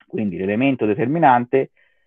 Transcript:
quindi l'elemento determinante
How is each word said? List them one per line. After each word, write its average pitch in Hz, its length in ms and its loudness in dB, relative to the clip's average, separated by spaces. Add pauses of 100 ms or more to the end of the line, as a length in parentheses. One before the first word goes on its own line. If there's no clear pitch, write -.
quindi 101 300 -6
l'elemento 113 480 -2
determinante 123 880 0 (360)